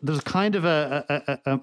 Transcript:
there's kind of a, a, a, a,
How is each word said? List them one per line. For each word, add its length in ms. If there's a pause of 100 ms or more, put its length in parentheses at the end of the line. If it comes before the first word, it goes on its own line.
there's 160
kind 340
of 120
a, 440
a, 420
a, 40
a, 80